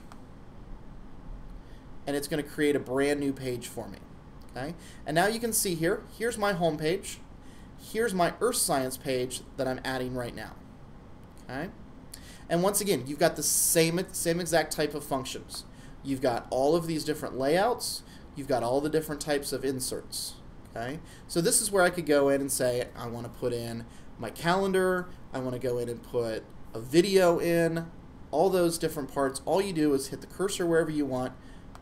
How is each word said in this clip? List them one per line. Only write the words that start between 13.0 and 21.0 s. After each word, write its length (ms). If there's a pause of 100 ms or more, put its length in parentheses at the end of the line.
you've 140
got 160
the 80
same, 680
same 280
exact 320
type 240
of 80
functions. 600 (360)
You've 200
got 280
all 260
of 120
these 160
different 340
layouts, 640 (340)
you've 120
got 160
all 180
the 80
different 320
types 320
of 100
inserts, 680 (420)
okay? 240 (280)